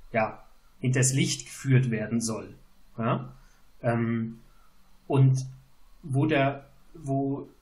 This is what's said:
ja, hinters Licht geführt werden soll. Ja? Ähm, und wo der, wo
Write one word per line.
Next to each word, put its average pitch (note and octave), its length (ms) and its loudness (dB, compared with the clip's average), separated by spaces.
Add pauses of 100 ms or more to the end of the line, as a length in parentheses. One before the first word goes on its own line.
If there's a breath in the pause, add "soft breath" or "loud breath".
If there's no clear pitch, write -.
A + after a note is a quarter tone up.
(100)
ja, - 320 -2 (380)
hinters B2+ 320 2
Licht - 340 -2
geführt C3+ 440 2
werden G#2+ 300 -2
soll. A2 340 -6 (440)
Ja? B2 340 -4 (500 loud breath)
Ähm, A#2 580 -2 (680 soft breath)
und C3+ 400 4 (560)
wo C#3+ 240 0
der, C#3 400 2 (280)
wo C#3 540 -4 (140)